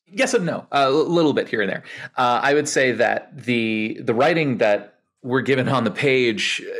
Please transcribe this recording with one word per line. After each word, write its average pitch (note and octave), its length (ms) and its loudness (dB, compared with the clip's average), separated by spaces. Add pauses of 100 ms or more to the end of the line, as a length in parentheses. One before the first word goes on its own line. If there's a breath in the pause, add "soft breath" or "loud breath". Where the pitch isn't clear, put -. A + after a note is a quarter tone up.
Yes B3+ 280 -2
and G#3 100 0
no, B2 280 -6
a C#3 100 2
l-, C3+ 260 2
little E3 240 2
bit G#2+ 160 -2
here A2 140 -2
and F#2+ 80 -2
there. - 140 -8 (320 loud breath)
Uh, B2 260 2
I C#3 120 2
would D3 140 2
say C3 240 2
that A2 440 -2
the, A2+ 640 -4
the B2 100 -2
writing C#3+ 460 0
that G#2 400 2 (240)
we're B2+ 200 -2
given C3 260 0
on B2 160 0
the G#2+ 60 -2
page, B2 720 0 (200)